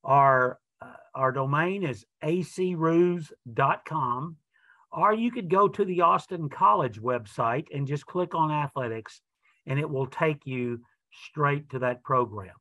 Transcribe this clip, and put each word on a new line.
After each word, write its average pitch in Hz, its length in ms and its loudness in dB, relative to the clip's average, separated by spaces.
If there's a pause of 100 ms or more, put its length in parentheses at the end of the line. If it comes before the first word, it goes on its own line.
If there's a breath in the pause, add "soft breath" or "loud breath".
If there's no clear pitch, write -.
Our, 135 560 4 (200)
uh, - 120 -20 (200)
our 131 200 0
domain 151 500 -2
is 127 240 -6 (160)
A 170 200 0
C 180 340 -4
ruse 165 560 2 (200)
dot 135 320 0
com, 143 520 -4 (560 soft breath)
or 190 200 2
you 226 200 0
could 214 180 -8
go 196 160 6
to 196 180 0
the 180 180 0
Austin 170 460 0
College 143 540 2
website 120 720 -2
and 143 100 -2
just 147 220 -6
click 175 260 -4
on 160 200 2
athletics, 131 680 -6 (460)
and 135 140 -2
it 151 100 -6
will 135 160 -2
take 156 400 -2
you 120 360 -6 (280 soft breath)
straight 143 600 -4
to 135 100 -6
that 123 240 -2
program. 107 560 -2